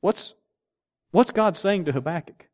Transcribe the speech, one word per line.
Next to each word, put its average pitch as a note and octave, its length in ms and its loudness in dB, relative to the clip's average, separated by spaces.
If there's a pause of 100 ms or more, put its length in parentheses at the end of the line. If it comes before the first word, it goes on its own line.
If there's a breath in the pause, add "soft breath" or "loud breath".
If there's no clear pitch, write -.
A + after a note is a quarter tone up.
What's, - 320 -2 (760)
what's A#3 180 4
God G#3+ 260 2
saying G3 300 -2
to D3 60 -2
Habakkuk? D#3 640 -6